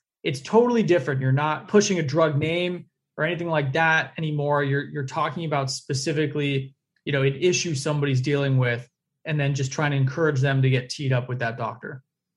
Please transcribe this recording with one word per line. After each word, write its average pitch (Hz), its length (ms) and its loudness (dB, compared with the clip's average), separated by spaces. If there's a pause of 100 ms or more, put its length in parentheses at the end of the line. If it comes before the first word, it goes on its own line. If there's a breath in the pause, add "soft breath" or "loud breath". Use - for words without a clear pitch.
(240)
it's 151 160 -4
totally 233 440 4
different. 151 360 2
You're 131 140 2
not 151 340 0
pushing 202 320 4
a 156 40 0
drug 151 340 2
name 175 480 -2 (320)
or 147 60 -2
anything 170 260 -2
like 143 240 0
that 160 460 2
anymore. 147 440 0
You're, 139 200 0
you're 147 240 -8
talking 160 380 -4
about 139 260 -2
specifically, 143 1040 -4 (280)
you 147 80 -6
know, 139 120 2
an 135 100 2
issue 175 400 0
somebody's 143 480 0
dealing 139 380 2
with, 120 280 0 (380)
and 156 140 -2
then 139 160 0
just 135 160 -2
trying 151 180 0
to 139 80 0
encourage 139 420 2
them 135 220 2
to 131 80 4
get 127 220 0
teed 135 200 -4
up 123 160 0
with 123 120 -6
that 117 180 -4
doctor. 123 460 -8 (340)